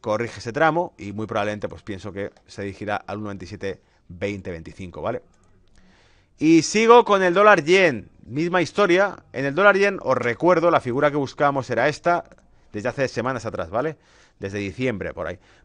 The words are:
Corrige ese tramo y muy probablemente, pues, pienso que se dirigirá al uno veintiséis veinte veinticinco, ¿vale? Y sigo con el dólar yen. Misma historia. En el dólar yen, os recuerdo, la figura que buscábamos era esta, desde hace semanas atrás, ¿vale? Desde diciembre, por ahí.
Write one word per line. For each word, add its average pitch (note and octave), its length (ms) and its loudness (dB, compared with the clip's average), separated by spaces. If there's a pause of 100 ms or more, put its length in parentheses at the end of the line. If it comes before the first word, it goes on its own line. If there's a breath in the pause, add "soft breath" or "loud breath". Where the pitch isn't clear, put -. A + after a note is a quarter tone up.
Corrige A2 380 -4
ese A#2 120 -10
tramo D#3+ 460 0
y G2+ 140 -12
muy G#2+ 140 -8
probablemente, G#2 440 -4
pues, D2+ 120 -18
pienso F#2+ 300 -12
que G2 200 -8 (140)
se - 160 -14
dirigirá G2+ 340 -8
al G2+ 220 -10
uno G#2+ 100 -10
veintiséis F#2+ 500 -10 (300)
veinte F#2+ 420 -8
veinticinco, E2 500 -14
¿vale? A2+ 220 -6 (1160 soft breath)
Y D#3+ 240 6
sigo A3+ 440 6
con G3 160 2
el F3+ 100 4
dólar G3 320 6
yen. E3 460 2 (160)
Misma E3+ 340 -2
historia. F#3 720 0
En C3+ 140 -6
el C#3 80 -4
dólar F#3+ 240 6
yen, G3 240 2
os B2+ 160 0
recuerdo, D#3+ 520 2
la D3 100 4
figura C3+ 300 0
que C#3+ 60 -4
buscábamos C#3 540 -2
era A#2+ 180 2
esta, F3 360 0 (480)
desde G#2 180 -4
hace B2+ 180 -2
semanas A#2+ 380 -6
atrás, F2+ 240 -8
¿vale? C3 260 -4 (420 soft breath)
Desde G2 200 -8
diciembre, G2 560 -4
por E2+ 140 -8
ahí. F2 100 -10 (260 soft breath)